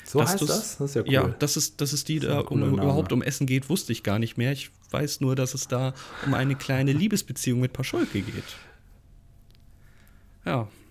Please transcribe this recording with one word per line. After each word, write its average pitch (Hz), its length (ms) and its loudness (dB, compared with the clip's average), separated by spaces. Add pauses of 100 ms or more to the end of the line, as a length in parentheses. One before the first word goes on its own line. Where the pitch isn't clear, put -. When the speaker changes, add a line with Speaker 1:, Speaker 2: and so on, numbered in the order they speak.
Speaker 1:
So - 140 0
Speaker 2:
Dass 156 140 4
Speaker 1:
heißt 196 80 0
Speaker 2:
du's 147 80 2
Speaker 1:
das? - 280 -2
Das 143 140 -2
ist - 40 -8
ja 117 80 2
cool. 135 80 -2
Speaker 2:
Ja, 131 160 4 (120)
dass 143 160 0
es, - 220 -2
dass 143 160 -2
es 143 100 -2
die 156 160 -2
Speaker 1:
Das 139 60 -2
ist 139 40 0
ein 143 60 2
Speaker 2:
da 143 60 2
um, - 40 -4 (140)
Speaker 1:
cooler 139 80 2
Name. - 160 2
Speaker 2:
überhaupt 143 280 2
um 127 100 4
Essen 139 260 -2
geht, 131 220 0
wusste - 220 0
ich 113 120 -2
gar 104 160 2
nicht 113 180 -2
mehr. 120 140 2
Ich 139 180 -6 (220)
weiß 139 300 -2
nur, 131 140 2
dass 131 180 0
es 135 140 -6
da 131 260 0 (320)
um 139 80 2
eine 131 220 2
kleine 135 380 2
Liebesbeziehung 147 680 0
mit 127 140 2
Paschulke 180 480 0
geht. 98 220 -6 (2000)
Ja, 131 220 0 (240)